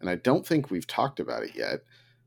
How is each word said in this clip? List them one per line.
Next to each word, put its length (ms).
and 100
I 60
don't 300
think 240
we've 160
talked 340
about 240
it 100
yet, 260